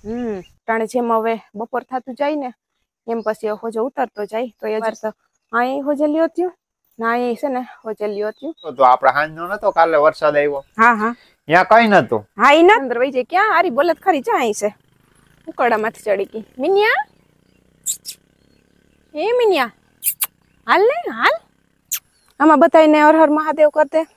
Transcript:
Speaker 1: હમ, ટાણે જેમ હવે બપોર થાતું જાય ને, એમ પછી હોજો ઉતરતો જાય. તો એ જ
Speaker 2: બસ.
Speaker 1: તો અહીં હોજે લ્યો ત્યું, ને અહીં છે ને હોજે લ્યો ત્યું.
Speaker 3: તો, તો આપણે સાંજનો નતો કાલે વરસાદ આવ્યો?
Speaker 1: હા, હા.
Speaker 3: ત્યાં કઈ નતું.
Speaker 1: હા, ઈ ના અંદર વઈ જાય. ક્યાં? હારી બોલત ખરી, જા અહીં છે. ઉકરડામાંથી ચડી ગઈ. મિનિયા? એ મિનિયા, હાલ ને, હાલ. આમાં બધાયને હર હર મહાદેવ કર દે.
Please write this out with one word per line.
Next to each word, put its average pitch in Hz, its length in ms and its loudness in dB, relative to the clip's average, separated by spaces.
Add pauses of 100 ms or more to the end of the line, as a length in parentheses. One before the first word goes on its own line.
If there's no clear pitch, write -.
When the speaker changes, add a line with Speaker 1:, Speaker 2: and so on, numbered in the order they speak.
Speaker 1:
હમ, 220 360 -8
ટાણે 220 460 -6
જેમ 233 260 -2
હવે 226 280 -2 (140)
બપોર 233 280 -8
થાતું 254 320 -10
જાય 285 200 -4
ને, 262 180 -8 (580)
એમ 233 120 -4
પછી 220 260 -6
હોજો 220 340 -6
ઉતરતો 247 420 -6
જાય. 220 220 -8
તો 220 200 -14
એ 220 140 -4
જ - 20 -8
Speaker 2:
બસ. 220 200 -6
Speaker 1:
તો 214 100 -8 (400)
અહીં 254 320 -2
હોજે 294 220 -2
લ્યો 320 200 0
ત્યું, 339 260 -4 (460)
ને 226 80 -6
અહીં 240 300 -2
છે 285 120 -6
ને 254 120 -4
હોજે 220 460 -10
લ્યો 208 240 -6
ત્યું. 269 320 -14
Speaker 3:
તો, 156 80 -12
તો 135 120 -10
આપણે 127 300 0
સાંજનો 156 340 -6
નતો 208 240 -4
કાલે 165 260 0
વરસાદ 151 400 0
આવ્યો? 143 280 -2 (140)
Speaker 1:
હા, 240 160 4
હા. 220 200 -4 (320)
Speaker 3:
ત્યાં 170 180 4
કઈ 226 240 4
નતું. 127 400 2 (100)
Speaker 1:
હા, 254 140 6
ઈ 320 100 6
ના 370 120 8
અંદર 254 240 -2
વઈ 262 120 0
જાય. 254 140 -4
ક્યાં? 392 280 0
હારી 349 180 0
બોલત 330 300 0
ખરી, 339 200 0
જા 415 180 -2
અહીં 233 160 -2
છે. 208 200 -6 (720)
ઉકરડામાંથી 233 540 -2
ચડી 202 240 -2
ગઈ. 220 200 -14 (140)
મિનિયા? 415 480 0 (2000)
એ 349 180 -4
મિનિયા, 381 380 0 (1000)
હાલ 302 120 4
ને, 508 320 0
હાલ. 285 280 0 (1000)
આમાં 294 200 6
બધાયને 311 420 6
હર 302 140 6
હર 311 140 4
મહાદેવ 302 380 2
કર 302 160 2
દે. 311 220 -2 (100)